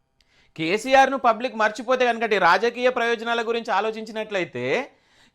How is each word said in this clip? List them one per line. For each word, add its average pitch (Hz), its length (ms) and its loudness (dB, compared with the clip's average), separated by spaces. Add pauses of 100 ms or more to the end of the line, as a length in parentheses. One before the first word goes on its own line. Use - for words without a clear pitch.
(580)
కేసీఆర్ను 262 600 4
పబ్లిక్ 226 380 0
మర్చిపోతే 220 500 0
కనుక, 226 180 0
అంటే 214 140 2
రాజకీయ 214 520 2
ప్రయోజనాల 233 520 -2
గురించి 233 300 -4
ఆలోచించినట్లయితే 208 1200 -4 (440)